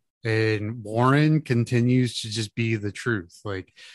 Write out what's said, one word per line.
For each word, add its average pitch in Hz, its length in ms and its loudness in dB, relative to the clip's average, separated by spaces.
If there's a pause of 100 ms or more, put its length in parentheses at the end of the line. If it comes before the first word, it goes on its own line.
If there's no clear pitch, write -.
(240)
And 110 600 0
Warren 135 580 4
continues 123 800 0
to 110 80 -10
just 107 260 -6
be 113 200 -2
the 101 160 -6
truth. 98 540 -6
Like, 95 280 -8 (220)